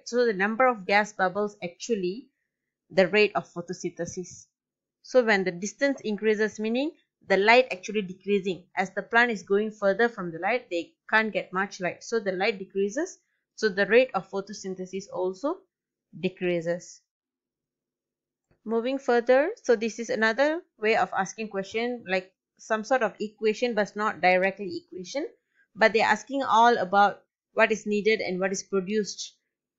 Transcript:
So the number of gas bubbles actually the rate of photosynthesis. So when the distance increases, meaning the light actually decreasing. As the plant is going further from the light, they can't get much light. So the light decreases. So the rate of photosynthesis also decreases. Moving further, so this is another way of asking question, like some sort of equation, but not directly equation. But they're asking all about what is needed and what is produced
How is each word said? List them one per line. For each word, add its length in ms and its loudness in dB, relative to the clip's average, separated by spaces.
So 220 0
the 60 0
number 340 2
of 180 0
gas 280 2
bubbles 500 -2
actually 680 -6
the 160 4
rate 300 4
of 160 -6
photosynthesis. 960 -10
So 200 2
when 220 2
the 80 -2
distance 480 -2
increases, 580 0
meaning 320 -2
the 120 2
light 340 6
actually 300 -6
decreasing. 640 -4
As 140 -4
the 120 -8
plant 280 2
is 140 -6
going 260 0
further 400 0
from 200 -8
the 80 -10
light, 320 -2
they 220 -4
can't 240 2
get 220 -6
much 260 -4
light. 240 -6
So 160 -2
the 120 -4
light 260 -2
decreases. 600 -4
So 140 0
the 160 0
rate 260 4
of 180 -4
photosynthesis 800 -10
also 460 -4
decreases. 800 -4
Moving 320 -2
further, 540 2
so 120 4
this 240 -4
is 120 -8
another 500 0
way 180 2
of 200 0
asking 320 -4
question, 580 -6
like 240 -2
some 260 -4
sort 180 2
of 160 -2
equation, 560 -2
but 220 -2
not 240 -2
directly 640 2
equation. 420 -10
But 200 4
they're 100 4
asking 380 0
all 340 6
about 460 2
what 180 4
is 140 -6
needed 340 2
and 180 -4
what 140 0
is 100 -6
produced 720 -4